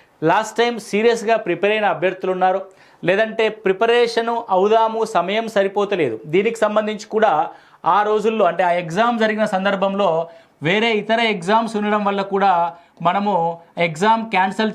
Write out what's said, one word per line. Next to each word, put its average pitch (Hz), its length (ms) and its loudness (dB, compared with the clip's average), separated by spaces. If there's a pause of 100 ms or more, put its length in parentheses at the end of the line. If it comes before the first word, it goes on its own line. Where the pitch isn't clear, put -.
(220)
లాస్ట్ 202 340 0
టైమ్ 233 240 0
సీరియస్గా 220 560 0
ప్రిపేర్ 202 360 -2
అయిన 214 120 -2
అభ్యర్థులు 185 480 -2
ఉన్నారో, 185 280 0 (440)
లేదంటే 214 440 0
ప్రిపరేషను 233 1000 0
అవుదాము 220 540 2
సమయం 214 440 -2
సరిపోతలేదు, 196 800 -2
దీనికి 202 300 0
సంబంధించి 214 500 -2
కూడా 190 440 0 (340)
ఆ 180 180 2
రోజుల్లో 214 420 0
అంటే 170 200 2
ఆ 175 60 2
ఎగ్జామ్ 180 480 0
జరిగిన 214 260 0
సందర్భంలో 196 840 0 (340)
వేరే 214 300 0
ఇతర 214 280 0
ఎగ్జామ్స్ 214 560 0
ఉండడం 208 280 0
వల్ల 196 180 -2
కూడా 190 500 0 (300)
మనము 180 560 0 (200)
ఎగ్జామ్ 202 520 0
క్యాన్సిల్ 196 440 0